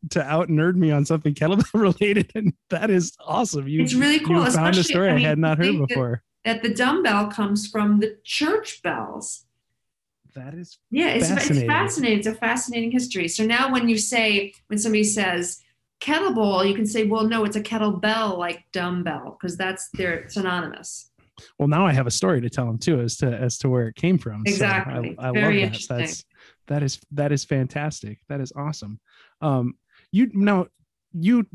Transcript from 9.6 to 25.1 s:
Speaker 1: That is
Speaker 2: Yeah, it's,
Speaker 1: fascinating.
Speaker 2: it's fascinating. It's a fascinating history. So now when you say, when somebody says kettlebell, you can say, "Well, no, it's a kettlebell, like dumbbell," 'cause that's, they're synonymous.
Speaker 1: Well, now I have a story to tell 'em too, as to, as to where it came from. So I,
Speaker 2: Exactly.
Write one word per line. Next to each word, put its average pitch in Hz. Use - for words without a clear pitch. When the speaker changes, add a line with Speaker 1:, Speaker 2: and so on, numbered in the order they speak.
Speaker 1:
That 135
is 170
Speaker 2:
Yeah, 311
it's, 196
Speaker 1:
fascinating. 156
Speaker 2:
it's 147
fascinating. 269
It's 208
a 220
fascinating 233
history. 220
So 220
now 247
when 240
you 226
say, 214
when 214
somebody 214
says 185
kettlebell, 220
you 196
can 220
say, 220
"Well, 220
no, 226
it's 208
a 214
kettlebell, 214
like 175
dumbbell," 175
'cause 175
that's, 185
they're 180
synonymous. -
Speaker 1:
Well, 143
now 170
I 165
have 131
a 120
story 175
to 120
tell 123
'em 113
too, 139
as 117
to, 143
as 120
to 135
where 123
it 110
came 175
from. 107
So -
I, -
Speaker 2:
Exactly. 190